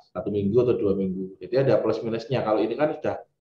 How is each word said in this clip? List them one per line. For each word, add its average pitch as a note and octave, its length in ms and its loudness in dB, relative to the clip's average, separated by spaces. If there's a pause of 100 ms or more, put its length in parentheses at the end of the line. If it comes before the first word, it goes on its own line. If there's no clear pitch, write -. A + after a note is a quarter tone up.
satu G#2 240 -6
minggu G#2 320 2
atau A#2+ 80 4
dua G2 240 0
minggu. F#2+ 400 -4
Jadi F#2 180 -8 (120)
ada A2 100 4
plus - 240 0
minusnya. A2+ 400 -2
Kalau G#2+ 220 2
ini A2+ 100 -2
kan D3+ 240 0
sudah - 240 -4 (300)